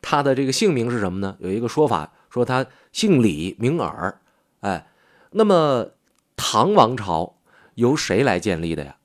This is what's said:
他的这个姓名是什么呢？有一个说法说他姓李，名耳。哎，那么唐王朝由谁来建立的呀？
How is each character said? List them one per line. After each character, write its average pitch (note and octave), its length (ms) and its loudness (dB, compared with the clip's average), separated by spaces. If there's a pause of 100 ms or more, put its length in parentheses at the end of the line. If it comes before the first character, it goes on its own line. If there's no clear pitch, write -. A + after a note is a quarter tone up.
他 D3 220 -2
的 C#3 120 2
这 C3+ 120 -2
个 C3 60 -2
姓 F#3+ 200 2
名 A#2+ 180 -2
是 A#2+ 100 -4
什 F#2+ 120 -2
么 F#2 60 -8
呢？ G2 220 -8
有 F#2 120 -6
一 G#2+ 80 -2
个 A#2+ 80 -4
说 D3+ 180 2
法 E2+ 280 -2 (160)
说 B2 160 -2
他 B2+ 180 -2 (280)
姓 F#3+ 300 2
李， F#2 360 0
名 C3 200 -2
耳。 F2+ 400 -6 (420)
哎， F#2+ 280 -6 (440)
那 G#3+ 120 2
么 D#3 460 2 (440)
唐 B2+ 380 0
王 C3 240 6
朝 F2 400 -4 (380)
由 A#2+ 200 2
谁 A2+ 280 0
来 G2+ 180 2
建 E2+ 220 -2
立 E2 120 -4
的 D2 120 -8
呀？ C#2 180 -20